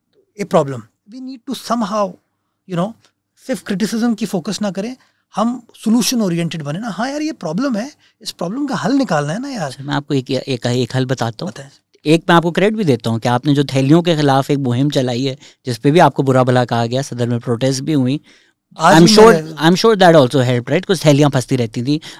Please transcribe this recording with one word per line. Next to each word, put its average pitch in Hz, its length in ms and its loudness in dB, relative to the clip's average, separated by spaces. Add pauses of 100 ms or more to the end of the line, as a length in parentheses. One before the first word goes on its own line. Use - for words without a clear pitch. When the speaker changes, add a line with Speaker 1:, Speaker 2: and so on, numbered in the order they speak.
(420)
Speaker 1:
a 190 40 -6
problem। 139 360 -2 (340)
We 262 60 -16
need 262 320 -12
to - 180 -10
somehow, 214 360 -2 (640)
you 185 60 -8
know, 196 180 -4 (540)
सिर्फ 254 160 -6
क्रिटिसिज्म 214 520 -2
की 220 100 -6
फोकस 185 360 -6
ना 202 100 -4
करें, 214 260 -10 (380)
हम 233 400 -4
सॉल्यूशन 226 460 0
ओरिएंटेड 170 400 -4
बने 147 180 -8
ना। 240 100 -8
हाँ 220 200 -6
यार, 294 120 -6
ये 311 100 -4
प्रॉब्लम 220 440 -4
है, 247 200 -8 (260)
इस - 100 -12
प्रॉब्लम 240 360 -6
का 240 80 -4
हल - 180 -2
निकालना 160 400 0
है 233 80 -8
ना 285 80 -10
यार। 170 220 -8
Speaker 2:
सर, 135 120 -16
मैं 143 120 -4
आपको 143 180 -4
एक, 131 180 -2
एक, 127 340 -4
एक 120 300 -2
हल 131 100 0
बताता 123 400 -4
हूँ। - 80 -10
Speaker 1:
बताएं। - 160 -18 (360)
Speaker 2:
एक 156 240 2
मैं 175 60 6
आपको 170 160 2
क्रेडिट 196 260 0
भी 220 60 -2
देता 120 260 0
हूँ 113 100 -2
कि 123 100 -2
आपने 131 260 0
जो 143 80 2
थैलियों 135 380 2
के 170 140 0
खिलाफ 143 360 0
एक 143 60 0
मुहिम 135 320 0
चलाई 127 360 -2
है, 131 120 -6 (280)
जिस 120 120 -6
पे 143 140 2
भी 170 80 4
आपको 147 240 4
बुरा 131 200 4
भला 123 220 2
कहा 117 200 -2
गया, 123 160 -4
सदर 120 280 -4
में 117 100 -2
प्रोटेस्ट 131 440 -2
भी 156 100 -2
हुई। 135 260 0 (580)
Speaker 1:
आज 160 200 6
Speaker 2:
I'm 170 80 8
Speaker 1:
भी 214 100 4
Speaker 2:
sure, 185 180 10
Speaker 1:
मेरे 160 180 -2
Speaker 2:
I'm 165 220 2
sure 226 200 2
that 180 200 6
also 139 240 4
helped, 123 300 0
right? 160 180 -2
कुछ 180 200 -2
थैलियाँ 147 240 4
फंसती 135 260 -2
रहती 117 280 -4
थी, 147 180 -2 (180)